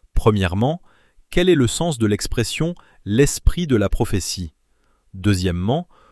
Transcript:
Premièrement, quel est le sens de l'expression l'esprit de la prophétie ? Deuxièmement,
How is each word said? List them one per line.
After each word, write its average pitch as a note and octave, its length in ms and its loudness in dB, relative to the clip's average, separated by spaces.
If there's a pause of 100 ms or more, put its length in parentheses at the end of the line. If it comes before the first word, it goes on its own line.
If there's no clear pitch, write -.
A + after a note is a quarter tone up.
(140)
Premièrement, A2 680 0 (480)
quel F3+ 180 0
est F3 80 6
le B2+ 120 2
sens E3 300 -4
de A2 100 0
l'expression B2 680 -4 (300)
l'esprit C#3 600 2
de B2 100 2
la G2+ 100 2
prophétie ? F#2+ 640 -4 (600)
Deuxièmement, F#2+ 720 -2 (240)